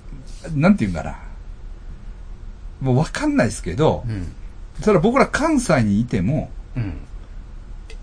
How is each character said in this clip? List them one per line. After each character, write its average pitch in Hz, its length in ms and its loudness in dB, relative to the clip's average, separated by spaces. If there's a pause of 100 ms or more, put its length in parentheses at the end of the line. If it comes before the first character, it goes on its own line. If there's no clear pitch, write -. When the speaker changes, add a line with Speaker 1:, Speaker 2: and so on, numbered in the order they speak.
(560)
Speaker 1:
う、 135 40 2
な 170 100 8
ん 208 80 8
て 113 80 2
い - 20 0
う 90 40 0
ん - 20 -2
か 76 100 -4
な。 73 160 -6 (1600)
も 131 120 4
う 123 40 6
わ 156 80 4
か - 220 -2
ん 285 100 2
な 247 60 6
い 110 40 4
で 98 60 -2
す - 80 -8
け 85 140 -4
ど、 107 320 4
Speaker 2:
う 113 40 -2
ん。 90 220 -4 (480)
Speaker 1:
そ 202 60 4
れ 208 80 8
は 165 60 8
僕 233 180 6
ら 214 80 8
関 302 320 2
西 139 240 4
に 104 180 4
い 120 40 2
て 104 160 0
も、 156 280 0 (260)
Speaker 2:
う 127 40 -2
ん。 98 140 -4 (1080)